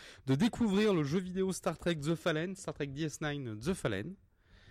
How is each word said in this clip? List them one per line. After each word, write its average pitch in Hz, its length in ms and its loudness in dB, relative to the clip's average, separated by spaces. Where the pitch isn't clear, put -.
de 131 100 4
découvrir 208 580 4
le 160 100 4
jeu 147 160 0
vidéo 185 340 0
Star 170 240 -2
Trek 175 180 0
The 151 200 0
Fallen, 170 400 -2
Star - 180 -8
Trek 147 140 -4
D 139 160 -6
S 147 180 -4
nine 139 380 -4
The 156 140 -2
Fallen. 127 400 -2